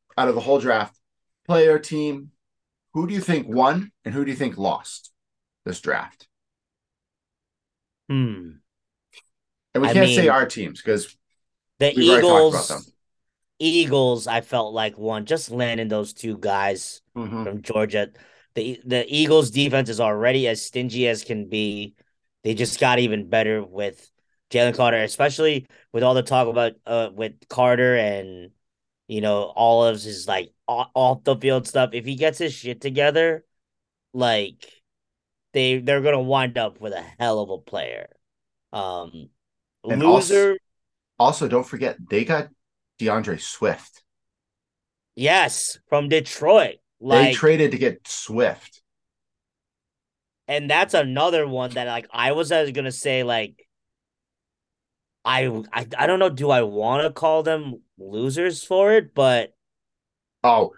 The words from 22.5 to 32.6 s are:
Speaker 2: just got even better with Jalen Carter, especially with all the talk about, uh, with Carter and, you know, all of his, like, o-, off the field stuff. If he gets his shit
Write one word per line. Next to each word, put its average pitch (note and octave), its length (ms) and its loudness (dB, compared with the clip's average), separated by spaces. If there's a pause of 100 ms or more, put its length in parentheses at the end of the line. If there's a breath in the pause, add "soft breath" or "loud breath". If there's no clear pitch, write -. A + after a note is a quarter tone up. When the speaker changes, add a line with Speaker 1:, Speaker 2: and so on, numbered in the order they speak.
Speaker 2:
just A2+ 260 -4
got B2 180 2
even G#2+ 300 -2
better A2 360 0
with F#2+ 460 -10 (400)
Jalen A#2+ 260 2
Carter, A#2 220 2
especially C#3+ 680 -2 (260 soft breath)
with A#2 100 -2
all B2+ 120 4
the B2+ 80 2
talk B2+ 260 0
about, A#2 240 0 (140)
uh, A2+ 260 -2
with G#2+ 360 -10
Carter B2 480 2
and, F#2+ 540 -4 (580)
you G#2+ 120 -6
know, G#2 240 0
all A#2 400 4
of A2 180 0
his, G2 260 -12
like, F#2+ 240 -4 (160)
o-, A#2+ 260 -4
off C3 300 0
the C3+ 120 2
field C3 300 0
stuff. B2+ 260 0
If A#2 120 -8
he C3+ 120 -8
gets D3+ 220 0
his D#3+ 140 -4
shit A#2+ 280 -12